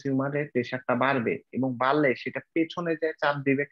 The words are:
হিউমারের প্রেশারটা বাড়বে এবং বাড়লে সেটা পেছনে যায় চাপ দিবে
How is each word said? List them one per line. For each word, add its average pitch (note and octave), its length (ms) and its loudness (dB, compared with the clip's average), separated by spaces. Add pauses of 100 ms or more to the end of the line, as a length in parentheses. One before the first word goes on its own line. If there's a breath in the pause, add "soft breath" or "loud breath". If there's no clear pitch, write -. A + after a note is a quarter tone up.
হিউমারের C#3 480 0
প্রেশারটা B2+ 420 -2
বাড়বে B2 380 2 (240)
এবং C3 120 0 (140)
বাড়লে C#3+ 320 4
সেটা - 240 -8 (140)
পেছনে E3 480 -2
যায় D#3+ 200 -2
চাপ D3 140 2 (120)
দিবে C#3 240 2